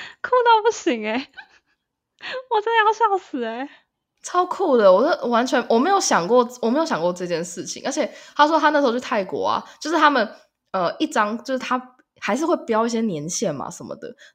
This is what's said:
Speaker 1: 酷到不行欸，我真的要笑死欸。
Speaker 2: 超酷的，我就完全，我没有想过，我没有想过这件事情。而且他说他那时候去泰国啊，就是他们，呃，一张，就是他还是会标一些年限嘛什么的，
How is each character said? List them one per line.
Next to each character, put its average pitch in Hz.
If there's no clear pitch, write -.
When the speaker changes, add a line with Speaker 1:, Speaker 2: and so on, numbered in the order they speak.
Speaker 1:
酷 -
到 466
不 453
行 240
欸， 226
我 427
真 440
的 466
要 440
笑 415
死 254
欸。 233
Speaker 2:
超 359
酷 349
的， 196
我 196
就 302
完 240
全， 254
我 233
没 277
有 392
想 208
过， 233
我 226
没 262
有 330
想 240
过 175
这 180
件 175
事 160
情。 -
而 254
且 285
他 294
说 320
他 311
那 294
时 285
候 233
去 247
泰 226
国 -
啊， 107
就 302
是 330
他 302
们， 254
呃， 185
一 302
张， 233
就 262
是 262
他 254
还 -
是 294
会 330
标 226
一 240
些 226
年 165
限 180
嘛 123
什 -
么 98
的， -